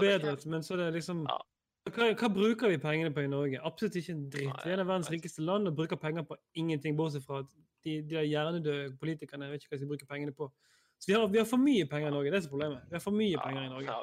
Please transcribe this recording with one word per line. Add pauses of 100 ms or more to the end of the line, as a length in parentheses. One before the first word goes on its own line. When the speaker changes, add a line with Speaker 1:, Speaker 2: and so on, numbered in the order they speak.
Speaker 1:
det
Speaker 2:
forbedres,
men
så
er
det (100)
liksom,
Speaker 1:
Ja. (480)
Speaker 2:
hva, (100)
hva
bruker
vi
pengene
på
i
Norge?
Absolutt
ikke
en (100)
dritt.
Speaker 1:
Nei,
Speaker 2:
Vi
er
verdens
Speaker 1:
jeg
vet.
Speaker 2:
rikeste
land
og
bruker
penger
på (200)
ingenting,
bortsett
fra
at (320)
de,
de
der
hjernedøde
politikerne,
jeg
vet
ikke
hva
de
skal
bruke
pengene
på. (480)
Så
vi
har,
vi
har
for
mye
penger
i
Norge,
det
er
så
problemet.
Vi
har
for
mye
Speaker 1:
Ja,
Speaker 2:
penger
i
Norge.
Speaker 1:
ja,